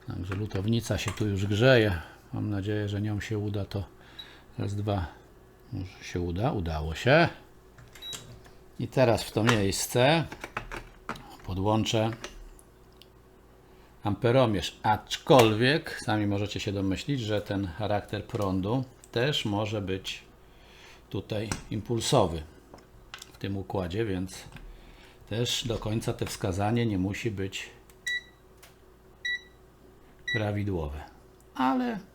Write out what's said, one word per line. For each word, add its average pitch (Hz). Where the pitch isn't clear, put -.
Także 95
lutownica 107
się 95
tu 107
już 98
grzeje. 107
Mam 104
nadzieję, 104
że 101
nią 107
się 107
uda 104
to 98
raz, 101
dwa. 101
Może 95
się -
uda? 87
Udało 80
się. 151
I 120
teraz 123
w -
to 110
miejsce 120
podłączę 107
amperomierz. 110
Aczkolwiek 113
sami 107
możecie 101
się 104
domyślić, 98
że 107
ten 98
charakter 101
prądu 101
też 135
może 104
być 95
tutaj 107
impulsowy 110
w -
tym 98
układzie, 95
więc 92
też 120
do 110
końca 110
te 113
wskazanie 104
nie 104
musi 98
być 98
prawidłowe. 101
Ale 240